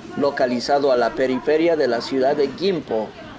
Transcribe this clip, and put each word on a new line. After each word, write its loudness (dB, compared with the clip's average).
localizado 2
a 4
la 2
periferia 2
de 2
la 0
ciudad 0
de 0
Gimpo, -2